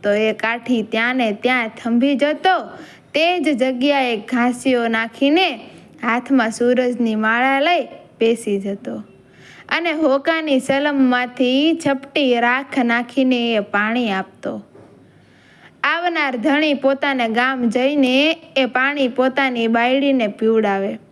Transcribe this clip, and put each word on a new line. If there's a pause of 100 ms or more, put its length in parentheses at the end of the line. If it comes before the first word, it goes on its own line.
તો
એ
કાઠી
ત્યાંને
ત્યાં
થંભી
જતો. (480)
તે
જ
જગ્યાએ
ઘાસીઓ
નાખીને (480)
હાથમાં
સૂરજની
માળા
લઈ (360)
બેસી
જતો (680)
અને
હોકાની
સલમમાંથી
છપટી
રાખ
નાખીને
એ
પાણી
આપતો. (1200)
આવનાર
ધણી
પોતાને
ગામ
જઈને (200)
એ
પાણી
પોતાની
બાયડીને
પીવડાવે (140)